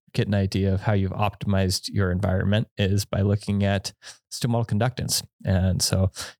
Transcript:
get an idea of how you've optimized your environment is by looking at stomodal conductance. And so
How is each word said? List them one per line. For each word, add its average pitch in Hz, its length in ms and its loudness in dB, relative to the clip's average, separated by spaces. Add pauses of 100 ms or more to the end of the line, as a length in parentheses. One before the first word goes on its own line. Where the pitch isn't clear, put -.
(120)
get 117 140 0
an 101 80 0
idea 98 400 2
of 98 80 -2
how 110 120 0
you've 95 180 0
optimized 95 800 -2
your 98 180 0
environment 95 640 0
is 101 280 2
by - 160 -2
looking 101 420 0
at 98 300 0 (400)
stomodal 117 340 -2
conductance. 113 560 -2 (220)
And 92 360 2
so 92 300 2 (300)